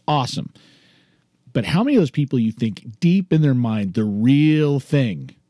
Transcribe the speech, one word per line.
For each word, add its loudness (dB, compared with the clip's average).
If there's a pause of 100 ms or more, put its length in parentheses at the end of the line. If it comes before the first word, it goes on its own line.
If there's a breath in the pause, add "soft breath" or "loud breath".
awesome. -4 (1000 soft breath)
But -2
how 0
many 2
of 4
those -2
people -2
you 0
think -8
deep 2
in 4
their 2
mind, -2
the 0
real 2
thing -4 (160)